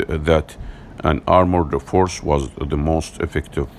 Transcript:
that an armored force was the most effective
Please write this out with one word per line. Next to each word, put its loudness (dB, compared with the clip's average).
that 0
an 0
armored 2
force 0
was 0
the -6
most -2
effective -4